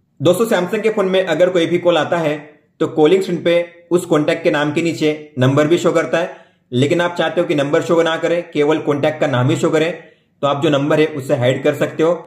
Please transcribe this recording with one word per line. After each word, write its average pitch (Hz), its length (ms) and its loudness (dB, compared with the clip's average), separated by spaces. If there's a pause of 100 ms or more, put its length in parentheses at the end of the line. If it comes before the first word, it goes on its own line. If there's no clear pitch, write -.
(200)
दोस्तों, 180 280 2
Samsung 202 360 -2
के 220 80 0
phone 214 160 0
में 185 180 2
अगर 175 240 2
कोई 175 160 2
भी 170 140 0
call 170 180 2
आता 147 220 -2
है 151 180 -2 (440)
तो 160 80 0
calling 160 320 4
screen 175 220 -4
पे 170 480 -2
उस 175 140 0
contact 160 380 0
के 175 80 2
नाम 151 220 0
के 170 80 -2
नीचे 151 580 -4
number 139 280 2
भी 170 100 2
शो 175 140 0
करता 165 260 0
है, 180 180 -4 (360)
लेकिन 147 300 0
आप 175 160 -2
चाहते 160 240 0
हो 170 60 -2
कि 170 80 -2
number 147 260 0
show 165 220 2
ना 160 140 -2
करे, 170 260 -2
केवल 151 380 0
contact 151 400 -2
का 156 60 0
नाम 127 220 0
ही 151 80 2
शो 165 120 0
करे, 160 200 0 (520)
तो 143 60 0
आप 139 160 -2
जो 160 60 2
नंबर 147 300 2
है 156 80 4
उसे 147 280 -4
hide 127 280 0
कर 147 120 2
सकते 151 280 -2
हो 170 100 4 (140)